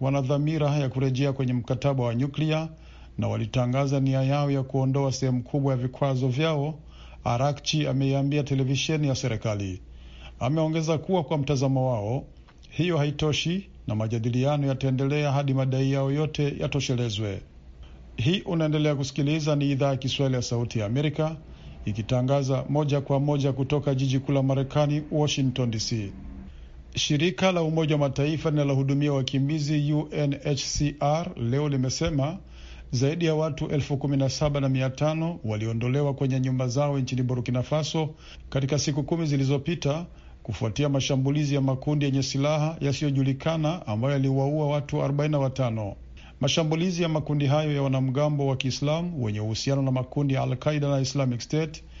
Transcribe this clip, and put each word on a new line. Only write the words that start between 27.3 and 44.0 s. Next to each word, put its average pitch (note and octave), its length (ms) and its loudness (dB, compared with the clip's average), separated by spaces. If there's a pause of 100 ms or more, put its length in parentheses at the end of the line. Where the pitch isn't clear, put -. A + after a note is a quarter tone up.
la E3+ 100 0
Umoja D#3 340 2
wa D3 40 2
Mataifa C#3+ 500 0
linalohudumia C#3 640 2
wakimbizi C#3+ 800 0
U D3+ 180 -2
N C#3+ 320 0
H D3 120 0 (100)
C D3 340 -2
R D#3+ 380 0
leo C3+ 320 0
limesema C#3 680 0 (540)
zaidi C#3+ 340 2
ya D#3 100 2
watu D3+ 320 -2
elfu D3 300 0
kumi C#3 200 0
na C3+ 120 2
saba C#3+ 300 0
na C3+ 100 2
mia C3 200 2
tano D#3+ 560 -2
waliondolewa A#2 680 0
kwenye C3+ 260 0
nyumba B2+ 280 0
zao C#3 320 0
nchini C3 240 0
Burkina B2 400 0
Faso D#3 460 -2 (400)
katika C#3 300 0
siku C#3+ 240 0
kumi E3+ 220 0
zilizopita, C#3+ 800 0 (380)
kufuatia A#2+ 460 -2
mashambulizi C#3 640 2
ya C#3 60 2
makundi C#3 440 0
yenye C3+ 180 2
silaha D3+ 580 0
yasiyojulikana C#3+ 1080 0
ambayo A2+ 260 0